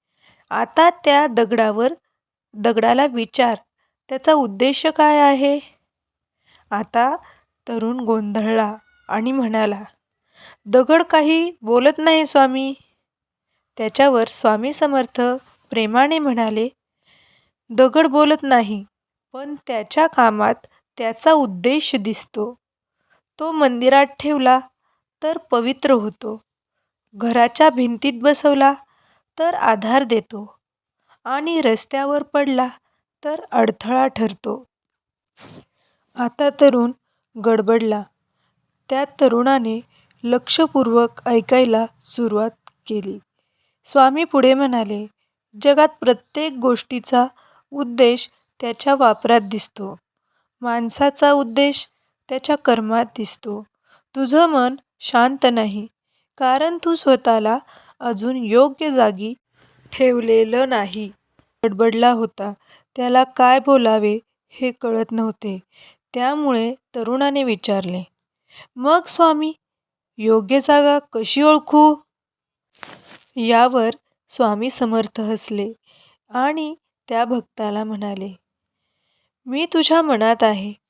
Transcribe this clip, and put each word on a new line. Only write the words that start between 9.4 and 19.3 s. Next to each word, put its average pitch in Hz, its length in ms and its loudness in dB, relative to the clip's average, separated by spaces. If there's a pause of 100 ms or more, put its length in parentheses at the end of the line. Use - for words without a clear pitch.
"दगड 254 380 2
काही 330 480 0 (100)
बोलत 247 360 2
नाही 311 280 2
स्वामी." 269 480 0 (1040)
त्याच्यावर 233 500 2
स्वामी 226 460 -2
समर्थ 277 480 -2 (480)
प्रेमाने 240 500 0
म्हणाले, 233 500 -2 (1000)
"दगड 262 380 2
बोलत 302 360 2
नाही, 220 400 0 (500)